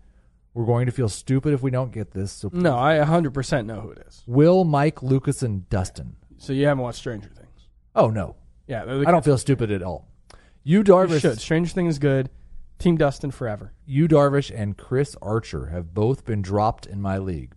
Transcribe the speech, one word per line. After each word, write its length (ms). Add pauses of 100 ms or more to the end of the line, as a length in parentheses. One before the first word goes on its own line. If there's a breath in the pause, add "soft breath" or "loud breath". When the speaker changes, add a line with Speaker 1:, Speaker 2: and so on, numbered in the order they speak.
(540)
Speaker 1:
We're 120
going 200
to 60
feel 180
stupid 440
if 100
we 80
don't 200
get 200
this. 200
So 220
Speaker 2:
No, 240
I 180
a 100
hundred 280
percent 340
know 140
who 100
it 160
is. 200
Speaker 1:
Will, 360
Mike, 380
Lucas, 400
and 280
Dustin. 460 (220)
Speaker 2:
So 160
you 140
haven't 160
watched 160
Stranger 300
Things? 380 (280)
Speaker 1:
Oh, 140
no. 260 (320)
Speaker 2:
Yeah, 180
they're 140
the 80
Speaker 1:
I 40
don't 80
Speaker 2:
kids. 60
Speaker 1:
feel 140
stupid 320
at 100
all. 260 (560 soft breath)
Yu 160
Speaker 2:
You 40
Speaker 1:
Darvish 380
Speaker 2:
should. 180
Stranger 340
Things 220
is 40
good. 300 (480)
Team 180
Dustin 360
forever. 420 (120)
Speaker 1:
Yu 220
Darvish 480
and 220
Chris 440
Archer 460
have 260
both 320
been 160
dropped 440
in 160
my 160
league. 400